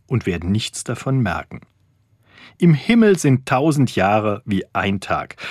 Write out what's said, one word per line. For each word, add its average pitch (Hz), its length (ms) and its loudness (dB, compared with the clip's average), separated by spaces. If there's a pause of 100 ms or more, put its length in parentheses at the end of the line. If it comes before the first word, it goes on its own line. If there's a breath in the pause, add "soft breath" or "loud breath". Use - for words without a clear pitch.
und 117 200 -4
werden 87 260 -4
nichts - 320 -6
davon 135 360 -4
merken. - 400 -6 (960 loud breath)
Im 175 160 6
Himmel 208 460 4
sind 131 280 2
tausend 139 500 0
Jahre 104 480 0
wie 95 280 -2
ein 98 280 -2
Tag. - 360 -8 (140 loud breath)